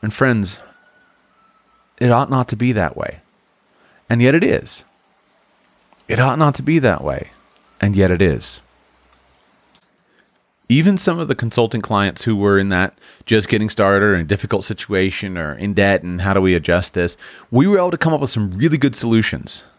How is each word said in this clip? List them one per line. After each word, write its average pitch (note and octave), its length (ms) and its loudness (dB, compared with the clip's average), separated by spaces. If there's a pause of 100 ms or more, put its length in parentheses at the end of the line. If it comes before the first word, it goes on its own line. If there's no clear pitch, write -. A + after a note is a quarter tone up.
And G#2+ 100 -4
friends, A2 460 0 (1400)
it B2 120 2
ought A#2+ 200 2
not B2+ 180 0
to A#2 80 -2
be B2 160 0
that F#2 240 -2
way. - 240 -10 (920)
And A#2 100 2
yet B2+ 140 4
it E3 100 2
is. - 400 -4 (1200)
It A2 120 -4
ought C3 200 2
not D3 180 4
to C#3 60 -10
be D3+ 180 2
that F#2 220 0
way. C2+ 280 -6 (500)
And G2+ 160 2
yet F#2+ 140 4
it F2 100 2
is. D#2+ 400 -2 (2000)
Even F3 300 4
some E3+ 200 0
of E3 100 -6
the C3+ 60 0
consulting A2+ 460 -2
clients G2+ 440 -2
who A2 120 0
were G2+ 220 2
in G2 100 0
that F#2+ 300 -2 (260)
just A2 240 0
getting G#2+ 220 0
started G2 340 2
or G#2 100 4
in F2+ 60 -2
a E2 40 -4
difficult G2 420 -4
situation F#2+ 720 -4
or D2+ 160 -8
in G2+ 180 -6
debt G2 300 2
and F2+ 180 -8
how G2 140 0
do F#2+ 80 2
we F#2 120 4
adjust F2 380 0
this, F2 240 -4 (340)
we C3 160 4
were G3 120 2
able F3+ 120 0
to F3 60 -6
come D#3+ 160 0
up D3 80 0
with C#3 80 -4
some G#2 220 -4
really C3+ 260 0
good C3 180 0
solutions. - 680 -2 (160)